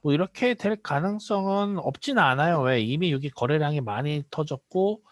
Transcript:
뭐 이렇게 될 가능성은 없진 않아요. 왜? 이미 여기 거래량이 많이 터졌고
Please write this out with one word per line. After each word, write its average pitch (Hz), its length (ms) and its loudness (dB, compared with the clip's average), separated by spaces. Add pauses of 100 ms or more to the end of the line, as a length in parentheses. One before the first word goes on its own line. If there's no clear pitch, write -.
뭐 147 80 2
이렇게 190 420 2
될 214 300 -2
가능성은 196 960 -2
없진 254 400 -2
않아요. 151 420 4
왜? 127 200 2
이미 151 320 0
여기 139 160 -4
거래량이 147 500 0
많이 139 500 -4
터졌고 185 720 -2 (100)